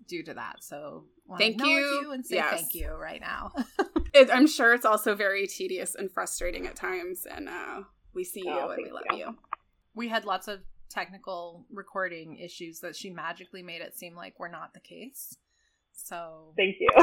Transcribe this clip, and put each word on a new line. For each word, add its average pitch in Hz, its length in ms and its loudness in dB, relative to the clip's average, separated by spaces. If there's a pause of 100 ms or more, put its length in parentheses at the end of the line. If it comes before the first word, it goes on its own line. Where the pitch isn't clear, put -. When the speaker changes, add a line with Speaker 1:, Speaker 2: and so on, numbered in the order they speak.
Speaker 1:
due 165 180 -8
to 156 100 -10
that, 113 300 -10
so 147 400 -12 (220)
wanna 180 140 -12
Speaker 2:
Thank 220 160 4
Speaker 1:
acknowledge 277 180 2
Speaker 2:
you. 277 280 2
Speaker 1:
you 294 100 -8
and 262 140 -8
say - 100 -2
Speaker 2:
Yes. 156 180 2
Speaker 1:
thank - 200 -4
you 160 180 -6
right 160 280 -12
now. - 360 -8
<laughs> 262 60 0 (500)
Speaker 2:
It, 277 200 12
I'm 262 160 10
sure 240 260 6
it's 240 100 2
also 214 300 4
very 196 320 0
tedious 185 480 -6
and 196 160 -6
frustrating 180 560 -4
at - 100 -8
times, 180 540 -6
and, - 180 -10
uh, 180 340 -8 (320)
we 185 100 -4
see 190 220 -10
Speaker 3:
Oh, 165 40 -4
Speaker 2:
you 143 80 -2
and 139 100 -2 (100)
we - 60 -6
Speaker 3:
thank - 100 -14
Speaker 2:
love - 180 -10
Speaker 3:
you. - 60 -4
Speaker 2:
you. - 200 -10 (560)
Speaker 1:
We 233 140 -6
had 220 160 -2
lots 190 240 -2
of 196 120 -8 (280)
technical 180 840 -10
recording 175 680 -6
issues 170 420 -14
that 170 160 -10
she 196 140 -12
magically 175 520 -10
made 170 200 -12
it - 160 -14
seem 170 180 -14
like 180 220 -16
were 175 100 -8
not 165 260 -14
the 185 60 -20
case. - 560 -16 (560)
So 160 640 -14
Speaker 3:
Thank 190 240 2
you. - 80 2 (140)